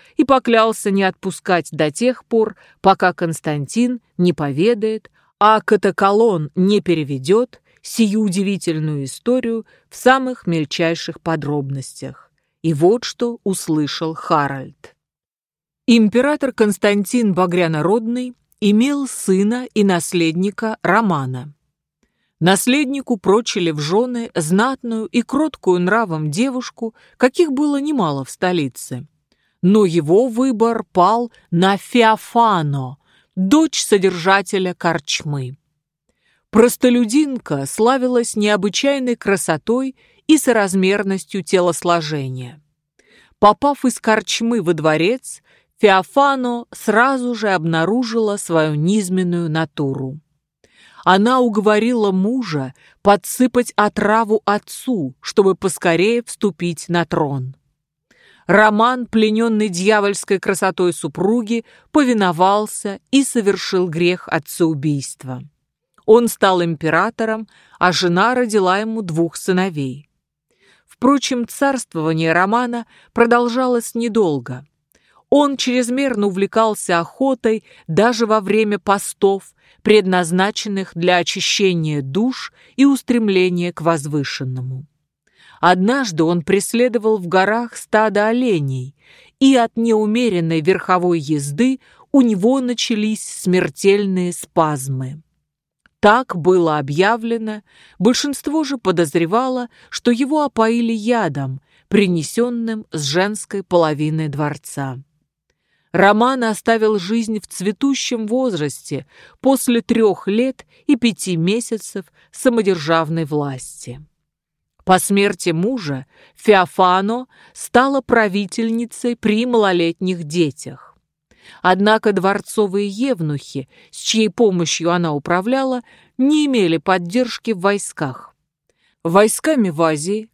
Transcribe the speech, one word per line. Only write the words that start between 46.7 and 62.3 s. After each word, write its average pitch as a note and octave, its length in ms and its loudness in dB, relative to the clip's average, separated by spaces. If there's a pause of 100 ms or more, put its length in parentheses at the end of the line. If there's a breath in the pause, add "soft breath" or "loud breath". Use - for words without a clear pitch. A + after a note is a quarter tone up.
сразу B3 640 0
же G#3+ 140 -2
обнаружила G3+ 880 0
свою D#3 380 0
низменную F3 760 0
натуру. C#3+ 720 -4 (840 loud breath)
Она G#3 340 4
уговорила G#3+ 720 2
мужа F#3+ 600 -2 (280 soft breath)
подсыпать A#3+ 760 2
отраву G#3 680 0
отцу, G3+ 800 -4
чтобы F#3+ 340 2
поскорее F#3+ 680 0
вступить F3 640 -6
на E3+ 160 0
трон. C#3 500 -4 (920 soft breath)
Роман, G#3+ 580 2
плененный A3 640 2
дьявольской G3+ 680 0
красотой F#3 520 0
супруги, G#3+ 720 -2 (280 soft breath)
повиновался G#3 1080 2 (120)